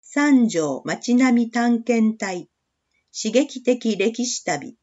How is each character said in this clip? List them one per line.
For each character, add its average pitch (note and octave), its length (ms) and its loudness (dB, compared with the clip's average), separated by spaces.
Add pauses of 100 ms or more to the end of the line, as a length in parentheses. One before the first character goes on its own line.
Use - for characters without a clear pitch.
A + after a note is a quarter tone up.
三 C#4+ 460 2
条 D3+ 360 -2
街 G3 300 -2
並 B3 320 4
み A#3 40 -12
探 A#3 320 0
検 A3+ 340 0
隊。 F#3 320 -8 (640)
刺 A3 200 -6
激 C4 300 0
的 A#3+ 340 0
歴 A3+ 280 -2
史 - 200 -8
旅。 C#3 380 -6